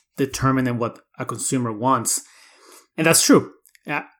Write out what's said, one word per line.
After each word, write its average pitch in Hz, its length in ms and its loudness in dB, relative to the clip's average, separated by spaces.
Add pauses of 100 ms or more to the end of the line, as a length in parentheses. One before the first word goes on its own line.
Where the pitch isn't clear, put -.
(160)
determining 131 640 -2
what 113 220 -6 (180)
a 127 60 -8
consumer 120 480 -4
wants. 117 500 -2 (760)
And 160 100 2
that's 160 180 4
true. - 280 4 (340)
Yeah. 147 180 -6 (160)